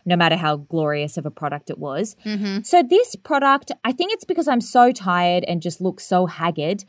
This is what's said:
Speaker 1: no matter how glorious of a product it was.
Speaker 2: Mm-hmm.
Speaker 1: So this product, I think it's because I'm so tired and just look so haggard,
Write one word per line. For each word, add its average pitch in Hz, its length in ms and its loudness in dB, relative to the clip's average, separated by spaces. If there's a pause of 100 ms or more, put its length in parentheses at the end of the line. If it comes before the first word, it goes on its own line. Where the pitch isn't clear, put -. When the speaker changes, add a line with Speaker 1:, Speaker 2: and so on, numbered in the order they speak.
Speaker 1:
no 180 100 2
matter 165 200 4
how 156 200 0
glorious 147 640 -4
of 151 80 -6
a 147 60 -8
product 147 360 -8
it - 100 -10
was. 147 360 -6 (100)
Speaker 2:
Mm-hmm. 208 380 -4
Speaker 1:
So - 200 4
this 370 340 2
product, 277 540 0 (140)
I 233 80 0
think 349 220 -4
it's - 100 -6
because 339 240 -2
I'm 247 140 2
so 247 300 6
tired 180 520 0
and 170 160 -2
just 170 200 -6
look 185 200 -2
so 180 260 2
haggard, 170 640 -4